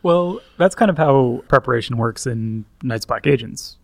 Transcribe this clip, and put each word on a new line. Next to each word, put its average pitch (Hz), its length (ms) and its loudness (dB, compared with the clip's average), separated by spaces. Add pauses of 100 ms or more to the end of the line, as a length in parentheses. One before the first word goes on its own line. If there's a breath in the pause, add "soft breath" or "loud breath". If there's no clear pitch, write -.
Well, 175 360 0 (200)
that's 180 160 2
kind 208 160 2
of 160 80 -2
how 135 480 2
preparation 123 500 0
works 113 300 -4
in 113 380 -6 (180)
Night's 117 240 -6
Black 113 180 -4
Agents, 123 580 -2